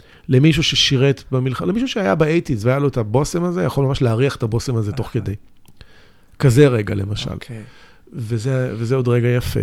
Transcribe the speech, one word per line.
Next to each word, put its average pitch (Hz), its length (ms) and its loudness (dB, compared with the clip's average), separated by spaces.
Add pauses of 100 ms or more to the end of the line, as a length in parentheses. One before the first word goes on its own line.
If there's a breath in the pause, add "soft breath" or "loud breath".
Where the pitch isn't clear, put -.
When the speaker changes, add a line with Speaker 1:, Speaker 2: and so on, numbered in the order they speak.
(280 loud breath)
Speaker 1:
למישהו 147 340 4
ששירת 139 720 2
במלח-, 127 320 -2
למישהו 233 240 -2
שהיה 196 260 0
באייטיז 156 520 0
והיה 131 120 2
לו 143 100 0
את - 80 -4
הבושם 131 480 -2
הזה, 180 180 -2
יכול 139 220 0
ממש 135 180 -2
להריח 123 340 0
את - 60 -18
הבושם 117 340 -2
הזה 104 160 -2
תוך 110 140 -6
Speaker 2:
נכון. - 140 -6
Speaker 1:
כדי. 95 140 -4 (1040 soft breath)
כזה 139 300 6
רגע, 107 260 0
למשל. 104 360 -4
Speaker 2:
אוקיי. 110 320 -12 (500 loud breath)
Speaker 1:
וזה, 127 640 -4
וזה 113 180 -2
עוד 127 140 0
רגע 120 200 2
יפה. 123 340 -2